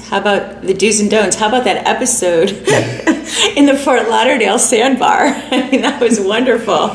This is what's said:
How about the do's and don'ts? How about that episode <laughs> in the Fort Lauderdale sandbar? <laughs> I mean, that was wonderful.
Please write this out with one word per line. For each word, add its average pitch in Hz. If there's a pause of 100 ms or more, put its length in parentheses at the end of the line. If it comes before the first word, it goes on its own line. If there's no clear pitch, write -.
How 196
about 202
the 180
do's 208
and 208
don'ts? 202
How 214
about 247
that 185
episode 196
<laughs> -
in 285
the 277
Fort 254
Lauderdale 226
sandbar? 247
<laughs> -
I 254
mean, 247
that 277
was 233
wonderful. 208 (200)